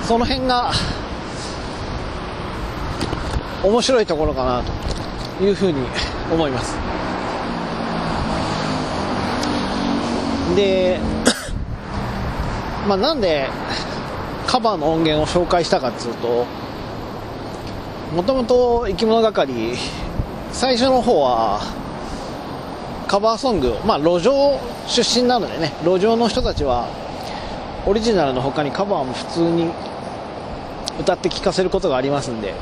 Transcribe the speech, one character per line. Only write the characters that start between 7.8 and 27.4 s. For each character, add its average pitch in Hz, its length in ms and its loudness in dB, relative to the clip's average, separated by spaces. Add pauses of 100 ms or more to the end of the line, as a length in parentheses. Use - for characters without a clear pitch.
で、 185 440 4 (880)
<coughs> - 1000 -4
ま 202 80 4
あ、 - 20 0
な 262 160 2
ん 277 80 0
で 151 260 2 (1000)
カ - 140 4
バ 220 140 2
ー - 20 0
の 156 160 2
音 165 120 4
源 156 200 4
を - 20 2
紹 175 220 2
介 175 160 4
し - 60 -2
た 185 100 4
か 131 100 0
っ - 80 -4
つ 120 120 -4
う 113 60 -4
と、 120 300 2 (1700)
も 170 80 2
と 262 140 2
も 254 80 0
と 240 440 4
生 - 80 0
き 220 100 2
物 220 180 6
係、 131 520 2 (760)
最 254 260 2
初 240 80 4
の 262 160 6
方 214 180 4
は 113 400 4 (1500)
カ 196 120 2
バ 220 140 2
ー 220 40 -2
ソ 254 160 0
ン 180 60 2
グ、 120 160 2 (100)
ま 208 100 4
あ、 - 20 0
路 170 240 4
上 277 380 4 (260)
出 - 360 2
身 247 60 4
な 240 120 4
の 143 120 -2
で 110 60 -6
ね、 156 160 -2 (100)
路 180 160 4
上 220 160 4
の 233 120 4
人 247 160 0
た 208 100 0
ち 151 100 -2
は 123 220 2 (1000)